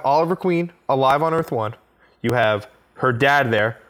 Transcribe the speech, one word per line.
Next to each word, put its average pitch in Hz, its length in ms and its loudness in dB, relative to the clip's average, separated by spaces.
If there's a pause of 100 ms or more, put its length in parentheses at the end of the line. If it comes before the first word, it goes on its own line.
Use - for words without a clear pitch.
Oliver 165 320 0
Queen 175 360 -2 (160)
alive 135 340 2
on 160 120 0
Earth 165 180 -4
one. 110 220 -4 (480)
You 117 100 -2
have 107 360 0 (260)
her 131 180 0
dad 139 380 2
there, 110 280 0 (120)